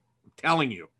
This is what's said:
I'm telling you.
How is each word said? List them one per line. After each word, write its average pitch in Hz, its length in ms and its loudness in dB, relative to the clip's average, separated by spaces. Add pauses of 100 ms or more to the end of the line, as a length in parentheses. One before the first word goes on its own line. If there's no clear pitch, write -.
(240)
I'm - 120 -20
telling 156 340 2
you. 87 180 -12 (120)